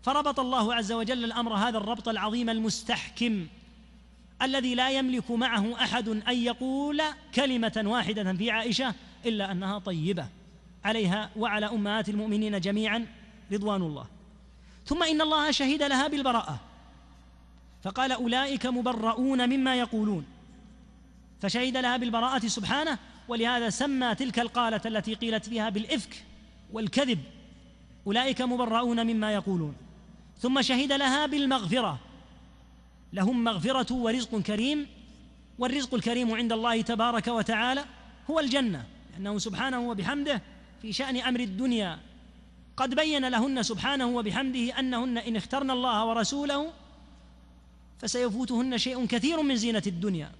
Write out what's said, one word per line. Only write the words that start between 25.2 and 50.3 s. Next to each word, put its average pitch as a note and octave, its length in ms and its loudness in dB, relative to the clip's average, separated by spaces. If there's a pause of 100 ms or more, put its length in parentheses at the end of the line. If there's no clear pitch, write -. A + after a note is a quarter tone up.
فيها G#3+ 200 -2
بالإفك G#3+ 560 -4 (480)
والكذب: A3+ 460 0 (880)
"أولئك B3 360 0
مبرؤون A#3+ 640 2
مما G#3+ 260 2
يقولون". F#3 420 0 (640)
ثم C4 240 2
شهد C4 300 2
لها C#4 340 2
بالمغفرة: B3 720 0 (1120)
"لهم A3+ 320 2
مغفرة A#3 500 2
ورزق A#3 440 0
كريم". B3+ 480 0 (720)
والرزق B3+ 360 -2
الكريم A#3 400 2
عند A#3 180 0
الله A3+ 300 2
تبارك A#3 460 0
وتعالى A#3+ 560 0 (460)
هو D#4+ 100 2
الجنة، A#3 460 0 (260)
لأنه G3+ 260 -4
سبحانه A#3+ 420 -2
وبحمده A#3+ 600 -2 (400)
في A3 100 -8
شأن C4 240 -2
أمر B3 240 0
الدنيا G#3+ 580 0 (800)
قد C4 180 0
بين D4 340 2
لهن B3+ 340 2
سبحانه B3 440 0
وبحمده B3 720 0
أنهن B3+ 400 0
إن A3+ 180 -2
اخترن C4+ 340 -2
الله B3 360 2
ورسوله C#4+ 680 0 (1300)
فسيفوتهن B3 800 0
شيء B3+ 280 -2
كثير D4 360 2
من C4+ 140 2
زينة A3 300 0
الدنيا. F3 540 -2